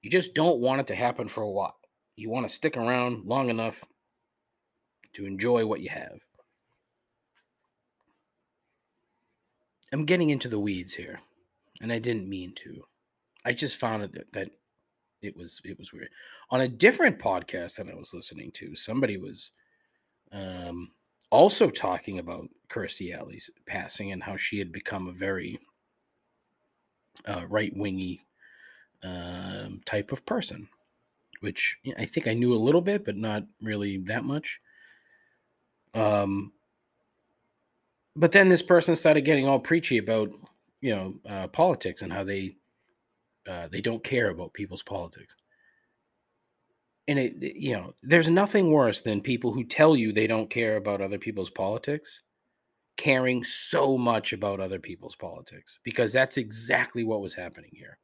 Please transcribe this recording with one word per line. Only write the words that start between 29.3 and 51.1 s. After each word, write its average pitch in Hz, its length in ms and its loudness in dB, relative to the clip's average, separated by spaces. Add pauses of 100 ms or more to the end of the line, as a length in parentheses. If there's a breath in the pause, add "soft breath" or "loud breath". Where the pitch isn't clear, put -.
type 104 260 -4
of - 140 -8
person, 202 440 -4 (680)
which, - 440 -2
you 135 100 -8
know, - 60 -10
I - 60 -2
think - 220 -2
I 110 80 0
knew 123 180 4
a - 20 6
little 139 260 6
bit, 202 240 -2
but 104 120 -4
not 107 260 -4 (180)
really 101 360 -4
that 101 260 -4
much. 147 360 -4 (1300 soft breath)
Um, 101 600 2 (1600)
but 165 160 6
then 196 180 10
this 175 120 8
person 170 340 6
started 156 260 6
getting 139 260 4
all 139 120 6
preachy 156 380 2
about, 107 320 2 (520)
you 123 140 0
know, 92 180 -6 (140)
uh, 95 200 -6
politics 156 540 0
and 92 100 -8
how 98 120 -6
they, 98 320 -6 (920)
uh, 87 240 -10
they 95 100 -8
don't 113 220 -2
care 120 260 0
about 85 240 -10
people's 92 300 -10
politics. 92 520 -12 (1700)
And 147 100 2
it, 127 240 -2
it, - 140 -8
you 139 180 -4
know, 90 200 -6 (100)
there's 160 260 6
nothing 190 420 4
worse 127 300 6
than 104 200 0
people 120 300 0
who 113 120 -4
tell 156 320 6
you 110 160 2
they 107 160 2
don't 110 220 0
care 113 260 0
about 101 260 -2
other 98 160 -2